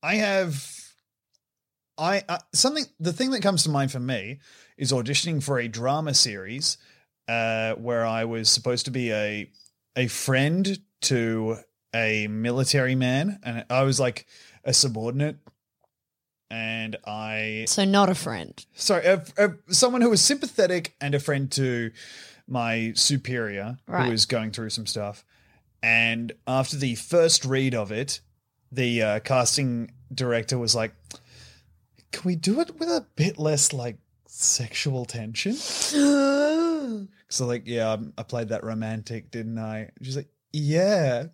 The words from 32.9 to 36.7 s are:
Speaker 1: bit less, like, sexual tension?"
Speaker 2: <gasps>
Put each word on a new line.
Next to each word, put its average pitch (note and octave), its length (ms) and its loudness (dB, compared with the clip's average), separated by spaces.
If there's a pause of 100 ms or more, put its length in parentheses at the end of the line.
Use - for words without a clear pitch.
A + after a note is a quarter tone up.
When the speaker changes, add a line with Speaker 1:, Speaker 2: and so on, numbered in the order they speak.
Speaker 1:
bit F3 220 0
less, D3+ 340 2
like, A#2+ 260 -8 (280)
sexual - 760 -2
tension?" A#2 520 -4
Speaker 2:
<gasps> C#4+ 1500 2 (200)